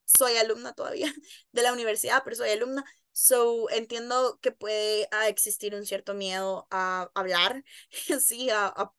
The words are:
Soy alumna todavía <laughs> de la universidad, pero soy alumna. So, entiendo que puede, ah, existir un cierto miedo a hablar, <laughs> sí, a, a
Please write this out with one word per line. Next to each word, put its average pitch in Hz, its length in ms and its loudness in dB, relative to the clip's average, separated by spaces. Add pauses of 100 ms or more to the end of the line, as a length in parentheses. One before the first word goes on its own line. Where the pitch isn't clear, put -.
Soy 240 320 6
alumna 226 360 0
todavía - 400 -6
<laughs> - 380 -20
de 240 100 0
la 247 120 4
universidad, 233 500 0
pero - 120 -8
soy 226 160 -2
alumna. 262 320 -2 (320)
So, 233 540 4
entiendo 233 720 -2
que - 100 0
puede, 214 600 -2
ah, 214 180 2
existir 208 460 -2
un 208 100 -10
cierto 202 300 -6
miedo 190 560 -4
a 185 420 -2
hablar, 185 500 2 (280)
<laughs> - 280 -2
sí, 247 300 0
a, 208 260 0
a 196 240 -6